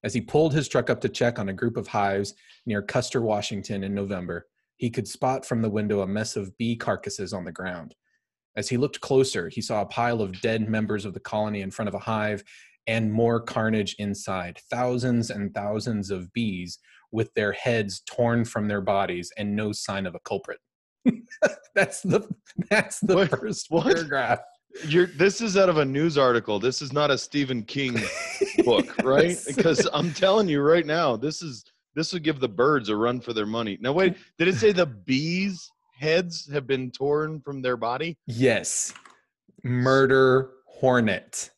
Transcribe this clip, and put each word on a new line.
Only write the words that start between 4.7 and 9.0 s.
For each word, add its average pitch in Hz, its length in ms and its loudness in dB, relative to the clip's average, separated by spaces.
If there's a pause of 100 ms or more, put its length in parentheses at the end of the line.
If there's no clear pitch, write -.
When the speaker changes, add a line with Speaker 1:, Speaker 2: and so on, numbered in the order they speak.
Speaker 1:
he 123 120 -2
could 113 180 -4
spot - 380 -2
from 117 160 -2
the 110 80 0
window 104 320 0
a 95 60 -2
mess 104 280 -4
of 98 220 -8
bee 117 180 -2
carcasses 101 560 -6
on 92 140 -8
the 87 60 -12
ground. 85 420 -10 (640)
As 107 140 -4
he 123 80 0
looked 143 240 -2